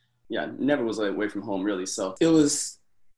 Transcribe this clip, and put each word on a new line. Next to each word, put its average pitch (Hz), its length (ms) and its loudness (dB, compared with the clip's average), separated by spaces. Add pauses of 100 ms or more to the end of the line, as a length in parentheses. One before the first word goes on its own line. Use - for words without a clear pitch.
(280)
yeah, 85 300 -4
never 135 260 2
was 110 140 -2
away 101 280 -2
from 101 140 -6
home 98 220 -4
really. 95 240 -2
So 95 340 -4
it 165 60 4
was 156 520 4 (400)